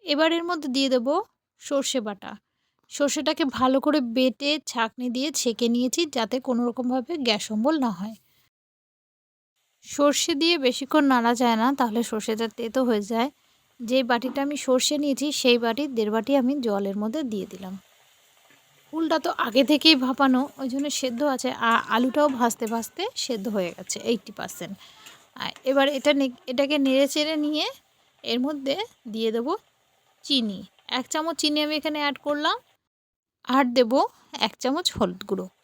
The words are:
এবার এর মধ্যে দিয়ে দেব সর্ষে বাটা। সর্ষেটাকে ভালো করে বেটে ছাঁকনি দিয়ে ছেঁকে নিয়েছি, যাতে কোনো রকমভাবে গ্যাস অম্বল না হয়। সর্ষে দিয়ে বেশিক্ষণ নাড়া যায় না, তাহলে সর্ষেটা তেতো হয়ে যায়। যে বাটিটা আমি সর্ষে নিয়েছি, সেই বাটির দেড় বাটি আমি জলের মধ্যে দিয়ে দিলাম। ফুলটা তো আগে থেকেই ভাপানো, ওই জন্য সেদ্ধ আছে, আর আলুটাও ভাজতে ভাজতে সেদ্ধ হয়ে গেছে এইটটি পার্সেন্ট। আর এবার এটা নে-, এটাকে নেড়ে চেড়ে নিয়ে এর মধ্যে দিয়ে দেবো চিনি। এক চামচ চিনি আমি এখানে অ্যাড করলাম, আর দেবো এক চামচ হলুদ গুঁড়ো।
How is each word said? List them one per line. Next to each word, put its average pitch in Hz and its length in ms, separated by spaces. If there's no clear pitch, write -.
এবার 311 320
এর 339 120
মধ্যে 302 260
দিয়ে 269 180
দেব 247 140
সর্ষে 269 460
বাটা। 196 240
সর্ষেটাকে 294 520
ভালো 262 280
করে 302 140
বেটে 262 360
ছাঁকনি 240 460
দিয়ে 269 140
ছেঁকে 233 360
নিয়েছি, 247 260
যাতে 226 200
কোনো 240 200
রকমভাবে 247 460
গ্যাস 208 240
অম্বল 226 240
না 226 120
হয়। 208 180
সর্ষে 285 560
দিয়ে 339 160
বেশিক্ষণ 269 540
নাড়া 240 300
যায় 233 200
না, 233 60
তাহলে 233 240
সর্ষেটা 220 440
তেতো 233 220
হয়ে 214 220
যায়। 233 180
যে 247 240
বাটিটা 247 380
আমি 285 240
সর্ষে 254 380
নিয়েছি, 277 240
সেই 240 220
বাটির 233 340
দেড় 214 180
বাটি 226 160
আমি 254 120
জলের 202 360
মধ্যে 226 220
দিয়ে 208 280
দিলাম। 185 220
ফুলটা 320 380
তো 349 40
আগে 240 240
থেকেই 311 240
ভাপানো, 254 460
ওই 269 80
জন্য 277 160
সেদ্ধ 247 220
আছে, 247 140
আর 226 80
আলুটাও 262 320
ভাজতে 233 360
ভাজতে 233 300
সেদ্ধ 214 300
হয়ে 180 200
গেছে - 220
এইটটি 233 300
পার্সেন্ট। - 340
আর 196 100
এবার 269 240
এটা 294 220
নে-, 262 220
এটাকে 277 240
নেড়ে 269 280
চেড়ে 311 220
নিয়ে 302 200
এর 233 220
মধ্যে 277 300
দিয়ে 220 240
দেবো 247 160
চিনি। 226 360
এক 254 140
চামচ 320 300
চিনি 302 240
আমি 302 140
এখানে 302 240
অ্যাড 285 220
করলাম, 302 320
আর 277 80
দেবো 254 220
এক - 160
চামচ 285 340
হলুদ 185 340
গুঁড়ো। 190 180